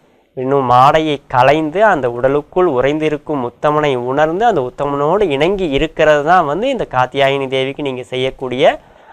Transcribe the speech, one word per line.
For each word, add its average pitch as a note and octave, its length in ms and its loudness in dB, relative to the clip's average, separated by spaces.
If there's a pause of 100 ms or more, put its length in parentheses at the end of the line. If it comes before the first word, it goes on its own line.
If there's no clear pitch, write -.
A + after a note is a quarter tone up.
(340)
இன்னும் C3 360 -2
ஆடையை D3 560 4
களைந்து D3+ 580 2
அந்த D3 260 2
உடலுக்குள் C#3 560 0
உறைந்திருக்கும் D3 760 -2
உத்தமனை D3+ 540 -2
உணர்ந்து D3+ 500 -2
அந்த G3 140 0
உத்தமனோடு C#3+ 640 -2
இணங்கி F3 460 -2
இருக்கிறது D3 560 0
தான் F3 220 2
வந்து F3+ 220 -2
இந்த G#3+ 220 -4
காத்தியாயினி C3+ 580 0
தேவிக்கு C3+ 340 -4
நீங்க B2+ 200 -6
செய்யக்கூடிய C3 760 -2 (340)